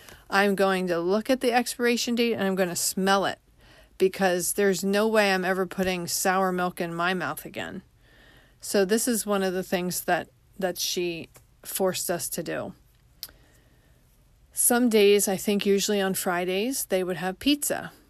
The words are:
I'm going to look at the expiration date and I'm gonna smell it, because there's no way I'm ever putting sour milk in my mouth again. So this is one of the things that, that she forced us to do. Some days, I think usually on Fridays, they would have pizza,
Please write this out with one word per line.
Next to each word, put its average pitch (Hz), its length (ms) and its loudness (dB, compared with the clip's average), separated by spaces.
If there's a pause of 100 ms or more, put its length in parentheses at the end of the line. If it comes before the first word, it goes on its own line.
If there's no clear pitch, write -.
(280)
I'm 202 260 4
going 190 340 2
to 170 100 0
look 190 320 0
at 262 100 2
the 247 120 0
expiration 240 640 0
date 233 200 2
and - 80 -2
I'm 190 140 0
gonna 175 200 0
smell 190 500 2
it, 104 120 -4 (580)
because 185 580 2
there's 196 300 2
no 202 220 2
way 214 260 4
I'm 185 120 0
ever 185 220 0
putting 180 420 -2
sour 185 440 0
milk 180 280 -2
in 170 140 -4
my 175 200 0
mouth 156 300 -6
again. 87 380 -10 (800)
So 196 240 2
this 220 220 0
is 226 180 0
one 202 200 0
of 185 100 -2
the 185 80 -4
things 180 400 -4
that, - 260 -2 (300)
that 180 200 -4
she 170 500 -4 (360)
forced - 460 -2
us 170 200 -4
to 175 120 -6
do. 156 320 -8 (1800)
Some 247 360 2
days, 202 400 6
I 190 80 0
think 202 280 -2
usually 196 360 2
on 190 140 0
Fridays, 185 720 -2
they 185 180 0
would 175 140 -4
have 185 200 -6
pizza, - 540 -2 (180)